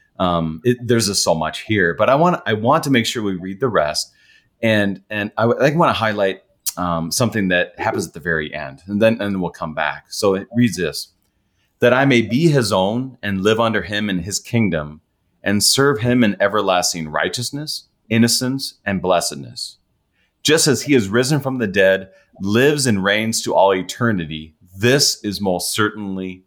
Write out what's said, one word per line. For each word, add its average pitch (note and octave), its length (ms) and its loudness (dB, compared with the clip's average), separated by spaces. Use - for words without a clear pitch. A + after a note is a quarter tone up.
um, E2+ 460 -2
it, B2 160 0
there's A#2 280 0
just G2 160 -2
so F2 100 2
much D#2+ 280 -6
here. F#2 320 0
But G#2+ 140 0
I C3 60 4
want, E3+ 320 2
I G#2+ 60 -2
want A#2 320 0
to C#3+ 60 -2
make A#2 160 2
sure A2+ 160 -6
we G2 120 -2
read F#2 260 -10
the C3 80 0
rest, D2+ 440 -2
and, G#2 480 0
and G#2+ 260 -6
I, A2 80 0
I B2+ 300 2
wanna D#3+ 180 2
highlight, G2+ 500 -2
um, E2 340 -2
something G#2+ 380 0
that F2+ 300 0
happens G2+ 280 -4
at - 80 -16
the E2 60 -16
very D#2 340 -4
end, C#2+ 320 -12
and G2+ 160 -2
then, A2+ 120 6
and G2+ 200 -4
then F#2 60 -2
we'll E2+ 100 -2
come D#2 240 -10
back. D2+ 360 -4
So G2 240 2
it G2 200 -6
reads A2+ 240 2
this, D#2+ 300 -6
"That A#2+ 120 6
I C3+ 140 2
may A#2+ 160 4
be B2 260 2
his B2 240 2
own A2+ 500 0
and G2 200 -2
live A2 180 4
under G#2+ 220 2
him G#2 260 -4
in F#2 120 -2
his F2+ 180 -6
kingdom, D#2+ 640 -2
and G2+ 200 0
serve C#3 380 2
him B2 240 2
in G2+ 160 2
everlasting F#2 680 0
righteousness, A#2+ 800 -6
innocence, B2 680 0
and F#2+ 160 -2
blessedness. D2+ 760 -2
Just D#3 240 4
as C3+ 160 2
he C#3 120 2
is G#2 160 4
risen B2+ 300 2
from C3 180 -4
the A2+ 80 -2
dead, F#2+ 440 2
lives C3 460 2
and G2 180 2
reigns A2 380 0
to - 120 -4
all F#2+ 200 4
eternity, F2 800 -4
this B2 480 0
is G2+ 200 -6
most F2+ 320 -2
certainly F#2+ 720 -6